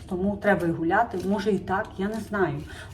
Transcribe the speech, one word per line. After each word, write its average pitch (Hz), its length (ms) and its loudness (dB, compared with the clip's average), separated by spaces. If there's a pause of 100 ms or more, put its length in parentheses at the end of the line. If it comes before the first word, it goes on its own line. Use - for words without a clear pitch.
тому 196 280 0
треба 180 300 2
і 165 40 4
гуляти. 180 560 2
Може 202 240 2
і 180 80 4
так, 202 380 -2
я 190 100 0
не 220 120 -4
знаю. 180 420 -2 (320)